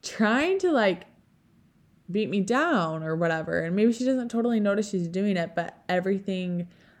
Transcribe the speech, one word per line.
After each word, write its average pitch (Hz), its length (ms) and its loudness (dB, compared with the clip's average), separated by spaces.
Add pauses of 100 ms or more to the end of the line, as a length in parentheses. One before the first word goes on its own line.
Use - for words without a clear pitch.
trying 277 580 0
to, 370 120 2
like, 208 340 2 (1080)
beat 202 180 0
me 196 120 0
down 196 640 0
or 160 120 -2
whatever." 165 460 0
And 165 140 -2
maybe 226 180 4
she 233 100 -4
doesn't 254 260 0
totally 233 300 0
notice 208 300 0
she's 175 180 -2
doing 190 300 0
it, 165 180 -4
but - 320 -6
everything 185 800 -2 (320)